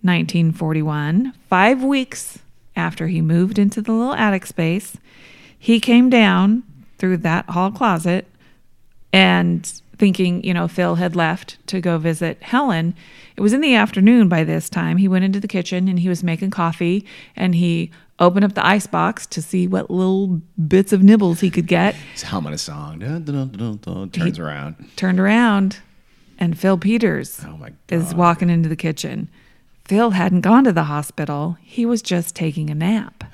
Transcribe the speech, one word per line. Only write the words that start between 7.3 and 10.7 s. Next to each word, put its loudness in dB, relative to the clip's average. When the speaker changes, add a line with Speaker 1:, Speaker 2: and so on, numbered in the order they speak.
Speaker 1:
hall 0
closet -2
and 2
thinking, 0
you -2
know, -2
Phil -2